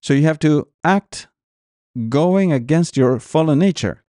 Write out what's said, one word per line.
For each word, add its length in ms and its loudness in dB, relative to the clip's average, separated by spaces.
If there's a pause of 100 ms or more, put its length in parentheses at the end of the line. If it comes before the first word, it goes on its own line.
So 140 -2
you 80 2
have 160 0
to 280 0 (160)
act 440 -2 (800)
going 420 0
against 460 -2
your 220 2
fallen 400 0
nature. 520 -2